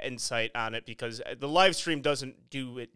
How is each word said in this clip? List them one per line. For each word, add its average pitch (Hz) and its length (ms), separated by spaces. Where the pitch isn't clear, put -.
insight 117 500
on 113 220
it 113 100
because, 117 360
uh, - 180
the 139 80
live 175 300
stream 156 240
doesn't 135 480
do 127 280
it 117 180